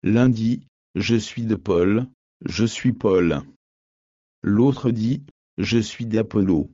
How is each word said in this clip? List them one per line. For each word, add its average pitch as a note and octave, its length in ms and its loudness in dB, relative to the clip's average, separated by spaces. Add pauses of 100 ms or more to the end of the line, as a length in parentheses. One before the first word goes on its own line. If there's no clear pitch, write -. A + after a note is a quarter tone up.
L'un A#2 240 4
dit, « A2+ 320 0 (340)
Je G2+ 220 0
suis A2+ 300 -4
de A2 100 0
Paul, G2 500 0 (380)
je F2+ 200 -2
suis A#2 280 -2
Paul. » F2+ 500 0 (1000)
L'autre B2 500 2
dit, « A#2+ 320 -2 (340)
Je A2 200 0
suis A2+ 280 -4
d'Apollo. » G#2 680 0